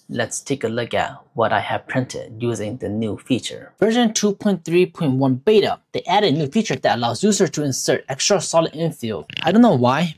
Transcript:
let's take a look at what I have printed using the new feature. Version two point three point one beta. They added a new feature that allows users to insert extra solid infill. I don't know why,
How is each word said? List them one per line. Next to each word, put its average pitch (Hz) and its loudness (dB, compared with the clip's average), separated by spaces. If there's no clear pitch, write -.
let's 117 -6
take - -4
a - -2
look 117 -4
at 87 -2
what 110 0
I 101 2
have 104 -6
printed 120 -6
using 113 -4
the 101 -8
new 104 -4
feature. - -6
Version 226 2
two 208 0
point 196 -2
three 175 2
point 156 -2
one 131 2
beta. 135 2
They - -6
added 185 2
a 156 0
new 151 0
feature 180 -2
that 110 0
allows 120 -2
users 196 2
to 151 -4
insert 139 -2
extra 156 0
solid 165 0
infill. 117 -6
I 170 2
don't 220 8
know 220 8
why, 139 2